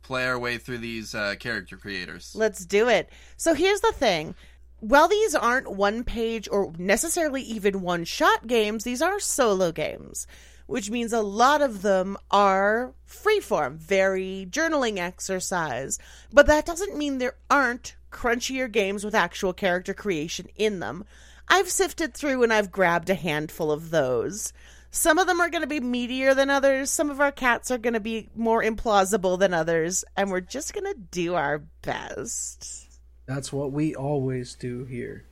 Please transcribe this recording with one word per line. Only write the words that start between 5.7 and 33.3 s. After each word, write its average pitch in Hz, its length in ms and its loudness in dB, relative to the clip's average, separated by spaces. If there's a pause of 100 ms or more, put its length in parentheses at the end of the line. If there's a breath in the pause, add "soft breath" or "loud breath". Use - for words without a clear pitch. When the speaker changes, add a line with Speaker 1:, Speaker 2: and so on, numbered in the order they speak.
Speaker 2:
one 202 320 0
page 226 460 -4
or 196 280 0
necessarily 226 640 0
even 202 400 -2
one 175 220 -2
shot 370 420 2
games, 220 380 0
these 247 180 -2
are 381 180 0
solo 190 520 2
games, - 540 -8 (400 soft breath)
which 208 240 -6
means 233 220 -2
a 226 100 0
lot 233 400 4
of 214 200 -2
them 196 340 2 (140)
are 202 640 4 (160)
freeform, 185 680 0
very 190 760 0
journaling 277 480 0
exercise. 175 1000 -4 (340 loud breath)
But 285 140 10
that 302 200 4
doesn't 339 300 -6
mean 285 220 -2
there 247 180 -4 (140)
aren't 254 460 2 (160)
crunchier 247 580 -2
games 202 340 0
with 208 100 -6
actual 196 380 0
character 185 420 -2
creation 175 520 -4 (100)
in 208 240 0
them. 139 240 -8 (440 soft breath)
I've 359 220 4
sifted - 440 -2
through 262 280 0
and 233 100 4
I've 208 180 2
grabbed 175 400 2
a 196 40 4
handful 156 580 -4
of 160 180 -6
those. 143 640 0 (420 soft breath)
Some 320 240 4
of 370 80 4
them 349 140 0
are 339 80 2
gonna 311 180 -2
be 302 140 -4
meatier 247 560 0
than 277 140 2
others. 269 400 2
Some 302 180 0
of 277 120 -6
our 285 120 2
cats 247 380 0
are 254 80 -2
gonna 226 220 -2
be 220 360 -6
more 226 260 2
implausible 202 760 2
than 185 160 4
others, 165 500 0 (140)
and 196 120 0
we're 185 120 -2
just 254 320 -10
gonna 392 200 -6
do 180 400 -4
our 147 280 -2 (180)
best. - 1040 -10 (380)
Speaker 3:
That's 135 280 -8